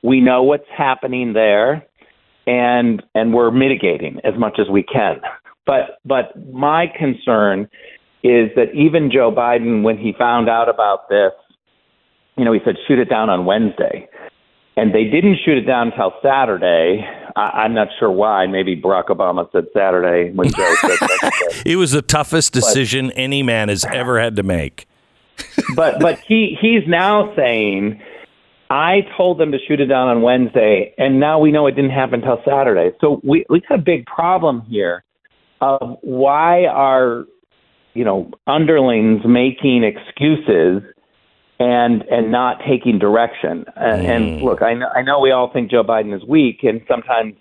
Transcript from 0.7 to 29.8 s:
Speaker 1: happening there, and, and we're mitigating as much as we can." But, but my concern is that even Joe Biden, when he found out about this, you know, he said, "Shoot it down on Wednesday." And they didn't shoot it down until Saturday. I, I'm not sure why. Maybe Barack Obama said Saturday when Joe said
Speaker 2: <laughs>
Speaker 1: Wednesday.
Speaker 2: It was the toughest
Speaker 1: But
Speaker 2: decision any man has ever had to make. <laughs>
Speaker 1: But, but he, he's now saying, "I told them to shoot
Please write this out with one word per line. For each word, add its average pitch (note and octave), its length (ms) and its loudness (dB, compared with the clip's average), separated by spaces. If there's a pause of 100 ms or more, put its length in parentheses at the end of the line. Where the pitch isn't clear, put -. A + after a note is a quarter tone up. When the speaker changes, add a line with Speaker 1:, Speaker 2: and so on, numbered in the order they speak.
Speaker 1:
happening B2+ 560 -4
there, A2 520 2 (600)
and, A#2+ 560 0 (140)
and A2+ 180 0
we're A#2+ 160 4
mitigating G#2 720 -2
as A2 160 -2
much A2 220 -2
as G2 80 0
we G2 160 0
can." G2+ 360 -2 (460)
But, - 380 -2
but C3 480 -6
my D3 340 0 (100)
concern G#2+ 720 -2 (540)
is A#2+ 320 4
that A#2 200 2
even D3+ 380 2
Joe A#2+ 200 2
Biden, A#2 500 0
when A2 160 0
he G#2+ 180 -4
found A#2+ 320 0
out A#2 200 0
about G#2 400 -2
this, G2+ 240 2 (1040)
you B2+ 80 -2
know, A#2 80 2
he G#2+ 120 0
said, G#2+ 120 0 (100)
"Shoot B2+ 140 2
it A2+ 100 -2
down A2 180 0
on F2+ 160 0
Wednesday." G#2 640 -2 (680)
And G#2+ 200 0
they A2 100 2
didn't E3+ 400 2
shoot D3+ 140 2
it G#2 80 -4
down A#2+ 260 0
until F#2+ 300 -4
Saturday. G2 840 0 (300)
I, - 40 -4 (220)
I'm A2+ 120 -2
not G#2+ 140 0 (100)
sure A2 120 0
why. G2 360 0
Maybe F#2+ 280 -2
Barack F2+ 340 -2
Obama F2+ 440 -2
said E2+ 140 -2 (100)
Saturday F2+ 560 0
when F#2 160 0
Joe - 320 0
said - 180 0
Speaker 2:
<laughs> - 100 -2 (140)
Speaker 1:
Wednesday. - 400 -4 (100)
Speaker 2:
It F3 40 2
was E3 160 0
the D3 80 0
toughest D3+ 540 -2
Speaker 1:
But B2+ 60 0
Speaker 2:
decision B2 520 -2
any C3+ 300 -4
man A2+ 260 0
has G2 160 -2
ever B2 340 -2
had A2+ 180 -2
to G2+ 60 -2
make. E2+ 440 -6 (500)
<laughs> - 400 -6
Speaker 1:
But, D#3+ 240 0
but E3 200 0
he, A3 380 0
he's A3 300 2
now G3+ 480 0
saying, G#2+ 640 -2 (680)
"I E3 300 2 (140)
told F3+ 240 0
them D3+ 140 0
to C3+ 60 -2
shoot D3 220 -2